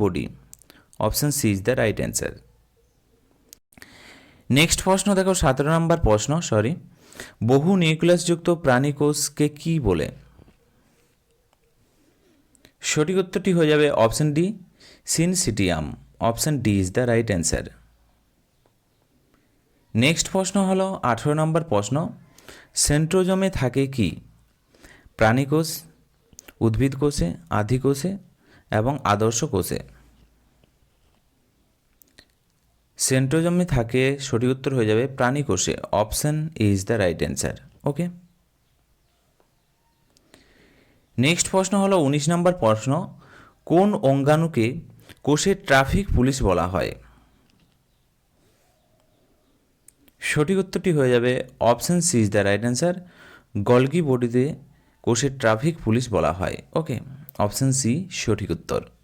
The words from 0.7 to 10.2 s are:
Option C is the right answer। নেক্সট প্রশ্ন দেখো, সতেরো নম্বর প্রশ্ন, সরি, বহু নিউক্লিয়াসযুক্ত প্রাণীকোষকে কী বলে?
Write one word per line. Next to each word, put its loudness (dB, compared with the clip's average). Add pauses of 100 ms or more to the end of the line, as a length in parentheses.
Option -2
C -4 (140)
is -4
the 2
right 0
answer। -6 (2250)
নেক্সট 2
প্রশ্ন 2 (100)
দেখো, 2 (100)
সতেরো 2
নম্বর 2
প্রশ্ন, 2 (180)
সরি, 2 (800)
বহু 4 (120)
নিউক্লিয়াসযুক্ত 2 (160)
প্রাণীকোষকে 2 (140)
কী -4 (160)
বলে? 2 (2750)